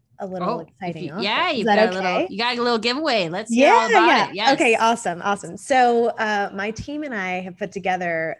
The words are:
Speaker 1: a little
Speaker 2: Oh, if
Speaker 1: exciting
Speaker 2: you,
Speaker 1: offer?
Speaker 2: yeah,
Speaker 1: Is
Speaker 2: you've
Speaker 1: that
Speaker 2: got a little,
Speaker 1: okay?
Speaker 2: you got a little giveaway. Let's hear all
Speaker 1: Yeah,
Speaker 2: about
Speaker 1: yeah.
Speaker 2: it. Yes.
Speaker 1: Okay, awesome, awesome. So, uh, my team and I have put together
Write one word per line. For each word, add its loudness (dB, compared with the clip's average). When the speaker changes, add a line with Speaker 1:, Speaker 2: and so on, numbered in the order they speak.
Speaker 1:
a -8
little -6
Speaker 2:
Oh, -2
if -14
Speaker 1:
exciting -10
Speaker 2:
you, -10
Speaker 1:
offer? -6
Speaker 2:
yeah, 0
Speaker 1:
Is -4
Speaker 2:
you've -2
Speaker 1:
that 2
Speaker 2:
got 4
a -4
little, -2
Speaker 1:
okay? -2
Speaker 2:
you -12
got -2
a -2
little 0
giveaway. 0
Let's -6
hear 6
all 4
Speaker 1:
Yeah, 4
Speaker 2:
about 6
Speaker 1:
yeah. 4
Speaker 2:
it. -12
Yes. 2
Speaker 1:
Okay, 4
awesome, 0
awesome. -4
So, 4
uh, -2
my -6
team -8
and -8
I -4
have -12
put -6
together -2